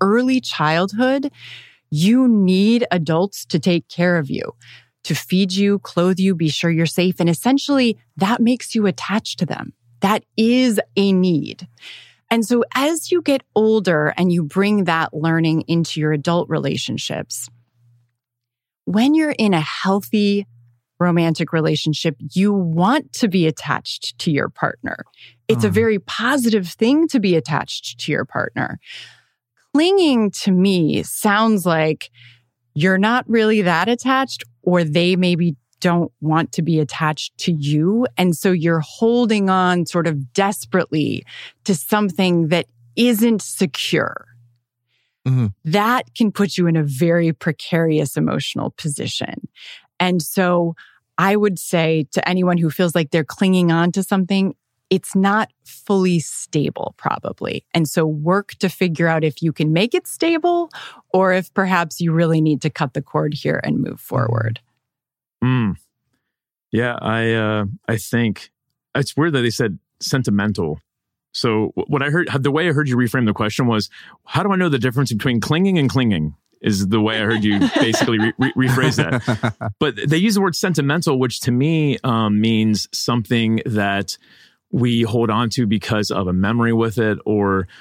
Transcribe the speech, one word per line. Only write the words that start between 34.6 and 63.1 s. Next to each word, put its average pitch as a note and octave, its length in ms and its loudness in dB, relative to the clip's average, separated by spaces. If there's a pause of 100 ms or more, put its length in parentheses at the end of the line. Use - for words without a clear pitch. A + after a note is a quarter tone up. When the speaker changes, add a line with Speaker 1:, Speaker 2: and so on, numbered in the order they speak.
Speaker 1:
or F3 220 2
they F3 320 2
maybe F3 400 2 (240)
don't E3+ 300 0 (120)
want D#3 300 0
to F3+ 100 -4
be D#3 180 2
attached - 560 -4
to - 160 -2
you. D#3+ 540 0 (100)
And F3+ 180 2
so F#3+ 180 0
you're E3 280 2
holding A3 720 0
on F3+ 340 2
sort E3+ 220 -2
of C#3+ 260 -4
desperately D#3 920 -2 (400)
to G3 100 0
something F3+ 760 0
that E3+ 160 0 (320)
isn't A3+ 460 2
secure. - 840 -4 (1000)
Speaker 2:
Mm-hmm. B2+ 200 2 (180)
Speaker 1:
That G#3 500 0
can A3 180 2
put - 240 -2
you F3+ 100 2
in E3 100 2
a D#3 60 2
very E3 500 0
precarious D#3 840 -2
emotional - 540 -2
position. - 800 -8 (500)
And F3+ 240 0
so F3 540 0 (420)
I G3 180 2
would G#3 220 0
say D#3+ 540 0
to - 160 -2
anyone F3+ 300 2
who E3 120 0
feels F3 240 -2
like E3 160 0
they're D#3+ 140 0
clinging F#3 480 2
on E3+ 200 2
to G3 100 -2
something, F#3+ 520 0 (340)
it's - 280 -2
not G3 340 2 (140)
fully F#3 560 0
stable, - 760 -6
probably. - 800 -8
And E3 140 0
so D#3+ 180 0
work D#3+ 540 -2
to F#3+ 80 0
figure E3+ 400 0
out D#3+ 160 0
if D3+ 180 -4
you D#3+ 100 0
can D#3 200 0
make G3+ 220 2
it F4+ 120 -2
stable E4+ 640 0 (420)
or F#3 200 2
if F#3 220 -2
perhaps F#3 460 0
you E3+ 120 0
really D#3+ 280 2
need D3+ 220 2
to D3 80 -2
cut - 240 -4
the C3+ 80 -4
cord D#3 320 -4